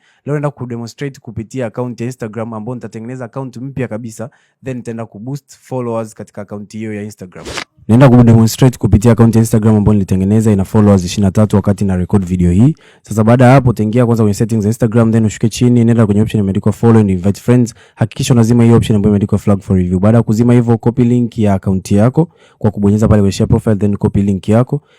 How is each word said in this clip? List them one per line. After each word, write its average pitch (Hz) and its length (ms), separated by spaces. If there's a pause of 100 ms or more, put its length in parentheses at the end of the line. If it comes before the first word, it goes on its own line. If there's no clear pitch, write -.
(240)
Leo 139 100
naenda 147 160
kudemonstrate 120 680
kupitia 117 460
account 123 340
ya 117 60
Instagram 117 480
ambayo 110 200
nitatengeneza 117 500
account 127 320
mpya 127 320
kabisa, 110 420 (340)
then 127 120
nitaenda 113 300
kuboost 127 520
followers 117 560
katika 104 280
account 104 300
hiyo 107 220
ya 104 80
Instagram. 92 420 (440)
Naenda 127 200
kudemonstrate 117 680
kupitia 104 340
account 113 240
ya 113 40
Instagram 110 360
ambayo 104 180
nilitengeneza, 101 580
ina 95 120
followers 101 400
ishirini 101 200
na 95 60
tatu 107 260
wakati 101 280
na 95 120
record 90 280
video 90 280
hii. 123 220 (280)
Sasa 107 220
baada 123 200
ya 123 80
hapo, 127 180
utaingia 110 360
kwanza 117 180
kwenye 101 100
settings 110 280
za 101 60
Instagram, 113 440
then 113 120
ushuke 110 240
chini, 123 360
nenda 117 220
kwenye 101 160
option 110 180
imeandikwa 98 320
follow 113 280
and 101 100
invite 92 300
friends. 120 340 (200)
Hakikisha - 400
unazima 117 300
hiyo 117 120
option 110 200
ambayo 104 140
imeandikwa 101 280
flag 98 220
for 98 160
review. 90 240
Baada 110 180
ya 113 40
kuzima 120 320
hivyo, 117 240
copy 123 260
link 120 340
ya 104 160
account 95 380
yako 123 360 (300)
kwa 110 120
kubonyeza 104 380
pale 104 140
kwenye 98 100
share - 160
profile, 110 280
then 101 200
copy 101 260
link 98 260
yako. 123 340 (160)